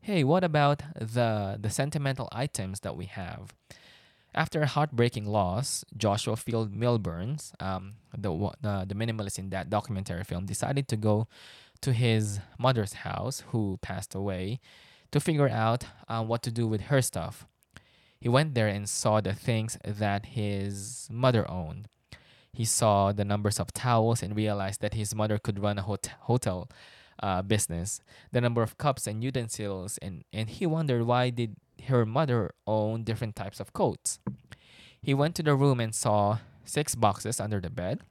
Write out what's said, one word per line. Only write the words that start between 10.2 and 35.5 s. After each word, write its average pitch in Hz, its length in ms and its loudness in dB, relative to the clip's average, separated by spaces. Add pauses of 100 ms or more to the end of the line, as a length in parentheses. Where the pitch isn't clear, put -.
film, 90 240 -6
decided 139 400 -2
to 113 100 -2
go 107 300 2 (540)
to 135 120 0
his 110 460 4 (180)
mother's 120 360 2
house, 101 560 -6
who 101 340 -2
passed 95 320 -8
away, 95 460 -4 (500)
to - 80 2
figure 143 300 4
out, 113 360 2 (240)
uh, 113 140 -2
what 113 220 0
to 120 80 -2
do 113 160 0
with 107 140 0
her 139 200 4
stuff. - 420 -6 (760)
He - 80 -2
went 139 260 4
there 110 140 4
and 101 200 -2
saw 107 320 2
the 98 140 -2
things 113 500 -2
that 104 420 -2
his 101 840 -6
mother 120 400 4
owned. 90 380 -8 (640)
He 117 120 -4
saw 101 460 4
the 101 140 0
numbers 101 340 0
of - 140 -4
towels 117 500 2
and 104 140 -4
realized 101 440 -2
that 104 140 -4
his 107 180 -2
mother 107 260 0
could 101 200 -4
run 104 200 0
a 98 40 -4
hot-, 98 280 -6 (100)
hotel, 101 480 0 (520)
uh, 95 220 0
business, 98 580 -2 (300)
the 123 100 2
number 120 220 2
of - 160 -4
cups 143 300 0
and 110 160 -4
utensils, 107 720 -6
and, 95 340 -10
and 110 180 -4
he - 160 -2
wondered 156 360 2
why 123 280 4
did 117 260 -2 (300)
her 123 180 4
mother 120 460 2 (160)
own 110 380 0
different 110 300 -4
types 101 240 -10
of - 140 -10
coats. - 460 0 (840)
He 139 140 2
went 147 220 2
to 175 60 -2
the 147 120 6